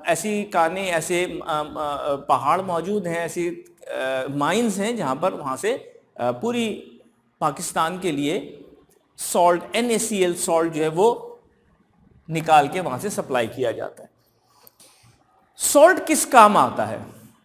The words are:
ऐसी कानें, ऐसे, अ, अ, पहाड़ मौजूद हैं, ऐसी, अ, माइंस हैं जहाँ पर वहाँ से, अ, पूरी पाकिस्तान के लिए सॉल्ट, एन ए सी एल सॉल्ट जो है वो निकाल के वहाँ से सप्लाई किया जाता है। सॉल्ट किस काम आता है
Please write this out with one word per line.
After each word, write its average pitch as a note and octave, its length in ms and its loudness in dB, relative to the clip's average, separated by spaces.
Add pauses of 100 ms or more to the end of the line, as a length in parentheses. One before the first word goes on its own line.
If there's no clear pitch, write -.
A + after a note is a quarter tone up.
ऐसी G#3 380 -2
कानें, F#3 440 0
ऐसे, F3 360 0
अ, F3+ 40 -4
अ, E3 120 -10 (880)
पहाड़ C#3+ 320 2
मौजूद F#3 460 -4
हैं, E3+ 120 -4
ऐसी, E3+ 300 -4
अ, C3 840 -6
माइंस F#3 480 0
हैं A3+ 180 -4
जहाँ C#3 200 -4
पर F#3 160 0
वहाँ C#3 240 -6
से, G#3 160 -2 (480)
अ, A#2+ 120 0
पूरी A3+ 380 -2 (720)
पाकिस्तान E3 600 -2
के F3+ 120 -2
लिए C#3+ 520 -4 (540)
सॉल्ट, F3 440 2 (140)
एन A#3+ 140 0
ए A3 80 2
सी G3 240 -2
एल F3 120 2
सॉल्ट E3 380 0
जो D3+ 100 -2
है D#3+ 60 0
वो F#3+ 520 0 (920)
निकाल D#3 380 4
के F#3 120 -4
वहाँ C3 180 -6
से F#3+ 120 -6
सप्लाई B2+ 360 -2
किया A#2 260 -2
जाता - 300 -10
है। - 120 -20 (1400)
सॉल्ट D#4+ 500 6
किस D4+ 180 0
काम G#3+ 320 8
आता A#2+ 280 2
है A2 220 -8 (380)